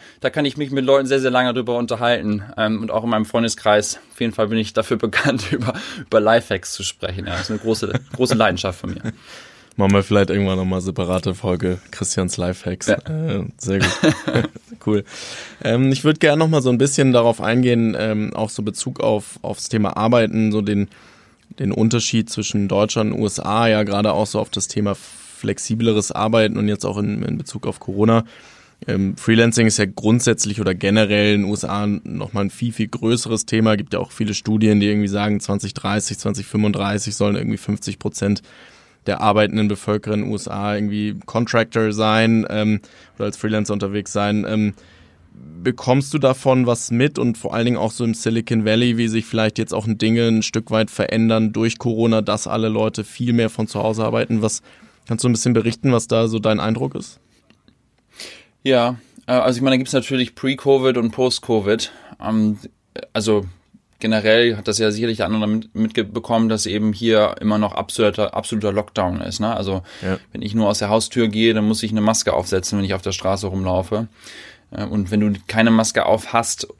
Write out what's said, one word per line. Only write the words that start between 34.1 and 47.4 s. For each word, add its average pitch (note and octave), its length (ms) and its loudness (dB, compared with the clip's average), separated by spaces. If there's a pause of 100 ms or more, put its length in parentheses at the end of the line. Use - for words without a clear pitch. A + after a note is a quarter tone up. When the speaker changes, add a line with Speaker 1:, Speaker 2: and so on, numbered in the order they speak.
Speaker 2:
viele G#2 220 -4
Studien, G#2+ 440 2
die G2+ 80 4
irgendwie G#2 220 2
sagen, G2+ 320 0
zwanzig G2+ 340 -4
dreißig, G2+ 440 -4
zwanzig G2 280 -6
fünfunddreißig G2+ 720 -2
sollen G2+ 180 2
irgendwie G#2+ 240 -2
fünfzig - 400 -6
Prozent G2+ 440 -2 (640)
der - 140 -2
arbeitenden G#2 480 2
Bevölkerung G#2 520 -2
in G#2 40 -4
den G#2+ 80 -4
U G#2 40 -4
S G2 120 -10
A G2+ 260 -4
irgendwie G#2 420 -2 (100)
Contractor A#2 680 0
sein, A2 560 2
ähm, G#2+ 320 0 (360)
oder G#2 100 -4
als G#2 100 -6
Freelancer G#2+ 380 -2
unterwegs G2+ 400 -4
sein. G#2 340 0
Ähm, G#2+ 240 0 (880)
bekommst C3 520 0
du D#3 40 0
davon C3 480 2
was A#2+ 240 -2
mit B2 280 0
und A#2+ 180 0
vor - 160 -8